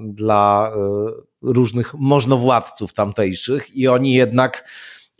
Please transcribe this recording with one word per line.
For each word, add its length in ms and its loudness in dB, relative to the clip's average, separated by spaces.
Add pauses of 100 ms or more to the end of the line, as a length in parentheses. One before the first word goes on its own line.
dla, 720 2
e, 520 -4 (140)
różnych 520 0
możnowładców 1000 0
tamtejszych 840 -4
i 120 0
oni 260 2
jednak 560 0 (500)